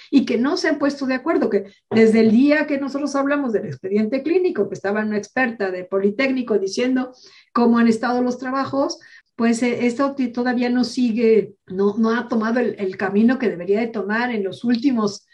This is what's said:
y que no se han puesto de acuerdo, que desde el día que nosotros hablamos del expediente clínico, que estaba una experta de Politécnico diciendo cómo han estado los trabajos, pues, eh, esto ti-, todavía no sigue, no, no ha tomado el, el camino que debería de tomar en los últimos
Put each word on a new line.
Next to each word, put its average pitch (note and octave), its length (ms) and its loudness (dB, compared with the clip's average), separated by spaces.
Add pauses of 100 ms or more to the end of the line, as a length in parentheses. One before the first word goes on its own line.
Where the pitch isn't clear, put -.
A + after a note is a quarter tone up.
(100)
y C4+ 160 4
que A#3+ 100 -2
no C#4+ 220 0
se F4+ 100 -2
han D#4 100 0
puesto C#4 280 -2
de C4 80 -2
acuerdo, C4 340 0
que G3+ 240 -2 (180)
desde A3 300 6
el A3+ 100 4
día C#4+ 360 4
que D4 100 -2
nosotros C#4 400 -4
hablamos C#4 380 0
del F#3+ 100 -2
expediente G#3+ 580 -2
clínico, F4 460 0
que F#3 60 -10
estaba G3+ 260 -4
una G#3+ 160 -4
experta A3+ 540 -4
de F3+ 140 -8
Politécnico G#3+ 720 0
diciendo B3+ 560 -2 (400)
cómo A#3+ 240 4
han A#3 100 4
estado A#3+ 320 0
los B3 180 -2
trabajos, C4+ 640 -4 (340)
pues, A#3 280 0
eh, A#3+ 240 0
esto C#4 280 -2
ti-, B3+ 140 -2
todavía B3 400 -2
no B3 160 2
sigue, A3+ 680 2 (140)
no, G3+ 280 0
no A3+ 180 2
ha A#3+ 140 -4
tomado A#3 320 0
el, A3 180 -2
el F#3+ 200 -6
camino G#3 400 2
que A#3+ 100 0
debería F3+ 320 -2
de A#3+ 60 -2
tomar A3+ 440 -4
en G#3+ 140 -4
los F#3 200 -8
últimos A#3 680 0